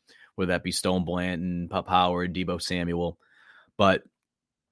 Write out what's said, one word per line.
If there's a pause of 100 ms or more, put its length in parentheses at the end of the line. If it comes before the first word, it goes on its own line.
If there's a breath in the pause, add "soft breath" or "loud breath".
(340 soft breath)
whether
that
be
Stone
Blanton,
Pup
Howard,
Deebo
Samuel. (600 soft breath)
But (680)